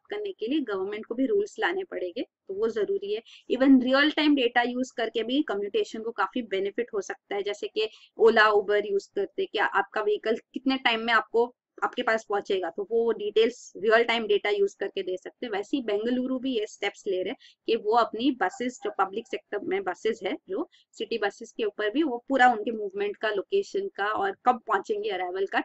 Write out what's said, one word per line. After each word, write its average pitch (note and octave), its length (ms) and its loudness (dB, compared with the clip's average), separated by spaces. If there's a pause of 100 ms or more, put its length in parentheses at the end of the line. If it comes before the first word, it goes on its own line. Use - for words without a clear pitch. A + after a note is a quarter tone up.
करने G#3 220 -6
के G#3+ 160 -8
लिए D4+ 140 0
government G#3 440 -6
को A#3+ 100 -6
भी C4+ 100 0
rules G3+ 340 0
लाने F4 240 -2
पड़ेंगे, G3 380 -8
तो - 320 -12
वो G#3+ 160 -2
जरूरी G3+ 440 -2
है। A3 80 -6 (300)
Even B3+ 320 6
real C#4 280 4
time D4+ 240 4
data A#3+ 260 2
use B3 360 -2
करके A3+ 260 -2
भी B3+ 200 0
commutation G#3 600 -4
को A3+ 80 -6
काफी G#3 360 -4
benefit G3 460 -2
हो G3 80 -2
सकता - 340 -8
है, G3+ 80 -2
जैसे G3+ 240 -6
कि G#3+ 200 -2 (320)
Ola, A3 340 8
Uber G#3 320 2
use G3 300 -2
करते F#3+ 300 -4
कि G#3 140 -4
आपका G3+ 420 0
vehicle G#3 340 0 (180)
कितने C4 240 0
time A3+ 280 0
में A#3 80 0
आपको, A3+ 320 2 (380)
आपके - 200 -2
पास A#3 260 0
पहुंचेगा, G3 400 -2
तो G3 220 -8
वो A#3 200 2
details G#3 680 0
real A3 260 4
time A#3 240 0
data G#3 220 2
use G3+ 300 2
करके - 240 -6
दे - 140 -4
सकते - 280 -12
हैं। A#3 80 -6
वैसे G3+ 240 -4
ही B3+ 60 -4
Bengaluru B3 560 -2
भी B3+ 180 -4
ये G#3 100 -2
steps - 400 -8
ले F#3 160 0
रहे F#3+ 60 -6
हैं C4 80 -8 (280)
कि A3 100 2
वो G#3+ 220 0
अपनी A3+ 320 2 (120)
buses, B3 420 -4
जो G#3 160 -4
public F#3+ 280 -4
sector G#3 360 -8
में F#3 200 -2
buses F#3+ 420 -4
है, A#3 100 -4 (140)
जो B3 200 -6 (260)
city A3+ 220 -6
buses G#3 400 -6
के A#3+ 60 -2
ऊपर G#3 260 -2
भी C4+ 140 2
वो A#3+ 260 -4
पूरा B3+ 220 6
उनके A3 200 -2
movement G3+ 460 -4
का, A3 120 -2
location G3 680 -2
का G#3+ 160 -2
और G#3+ 240 -2 (100)
कब A#3 220 4
पहुंचेंगे G#3 420 -2
arrival F#3 360 -4
का A3+ 180 -2